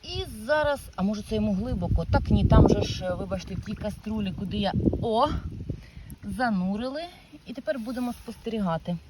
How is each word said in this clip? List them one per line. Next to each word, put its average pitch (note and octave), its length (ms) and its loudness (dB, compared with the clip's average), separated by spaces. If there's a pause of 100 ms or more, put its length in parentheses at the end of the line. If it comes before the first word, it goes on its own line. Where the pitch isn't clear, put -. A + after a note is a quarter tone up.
І F4+ 220 -6 (220)
зараз, D4 340 2 (160)
а F3+ 60 -2
може, G#3 200 -2
це - 120 -6
йому G#3+ 200 2
глибоко? F#3 580 0
Так - 180 2
ні, G#3 140 6
там - 240 10
же G4+ 140 4
ж, F3+ 320 -4
вибачте, F#3 420 -6 (100)
ті G#3 80 -6
каструлі, G#3+ 640 -6
куди G3 180 -6
я, G3 160 0 (300)
о, A#3+ 260 4 (960)
занурили. G#3+ 800 -2 (440)
І C4 60 -12
тепер C#4 260 -6
будемо A#3+ 340 -4
спостерігати. G3 840 -4 (140)